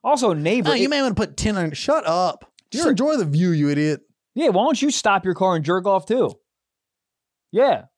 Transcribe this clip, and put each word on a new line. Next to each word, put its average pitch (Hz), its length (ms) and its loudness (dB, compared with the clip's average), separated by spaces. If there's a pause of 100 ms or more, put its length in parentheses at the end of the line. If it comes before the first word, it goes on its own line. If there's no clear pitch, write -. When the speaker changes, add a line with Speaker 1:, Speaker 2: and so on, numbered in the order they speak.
Speaker 1:
Also, 254 280 2
neighbor, 165 380 0
Speaker 2:
Oh, - 40 2
you 240 100 2
Speaker 1:
it 277 60 0
Speaker 2:
may 285 120 0
wanna 247 120 0
put - 220 -4
ten 208 200 -2
on. 165 160 -2
Shut 294 340 -2
up. 170 440 -2 (200)
Just 302 140 -4
Speaker 1:
Sure. 302 80 4
Speaker 2:
enjoy 285 240 0
the 220 80 0
view, 160 260 0
you 147 180 2
idiot. 147 340 0 (320)
Speaker 1:
Yeah, 302 160 0
why 196 140 2
don't 302 160 0
you 277 100 0
stop 196 340 0
your 185 100 0
car 190 220 0
and 156 80 -4
jerk 180 220 0
off 196 200 0
too? 220 240 0 (1200)
Yeah. 233 360 0 (100)